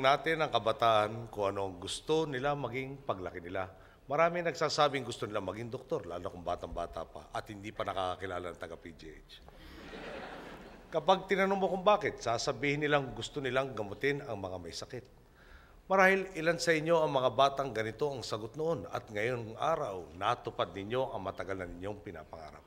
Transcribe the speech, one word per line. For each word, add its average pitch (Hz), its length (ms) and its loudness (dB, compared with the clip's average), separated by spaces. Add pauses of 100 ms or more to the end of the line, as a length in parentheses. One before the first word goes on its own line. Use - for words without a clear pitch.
natin 147 400 4
ang 147 80 2
kabataan 113 800 2
kung 101 240 0
ano 98 160 -2
ang 92 80 -8
gusto 156 480 -2
nila 143 320 -2
maging 131 480 -6
paglaki 90 400 -4
nila, 92 240 -4 (400)
marami 170 320 2
nagsasabing 147 640 2
gusto 117 240 -6
nila 104 160 -2
maging 107 240 -6
doktor, 113 400 -6
lalo 90 240 -6
kung 90 80 -12
batang-bata 85 640 -4
pa 78 320 -16
at 113 160 -6
hindi 101 240 -10
pa 107 80 -2
nakakakilala 90 720 -4
ng - 0 -
taga-P 82 280 -12 (120)
G 76 60 -20 (100)
H. - 180 -20 (1600)
Kapag 180 400 4
tinanong 190 320 4
mo 190 80 2
kung 180 160 -2
bakit, 190 400 4
sasabihin 139 640 0
nilang 139 240 4
gusto 113 240 -8
nilang 131 400 0
gamutin 113 480 -2
ang 104 160 -6
mga 92 160 -6
may 85 160 -10
sakit. - 480 -12 (720)
Marahil 190 480 6
ilan 160 160 4
sa 165 160 2
inyo 160 320 6
ang 151 160 2
mga 127 160 4
batang 139 400 4
ganito 110 320 0
ang 135 160 -4
sagot 113 320 -6
noon 151 400 -2
at 113 160 -6
ngayong 110 480 -2
araw, 120 560 -2
natupad 107 560 0
ninyo 107 400 -2
ang 110 80 -6
matagal 95 400 -6
na 90 80 -6
ninyong 90 320 -8
pinapangarap. 78 680 -14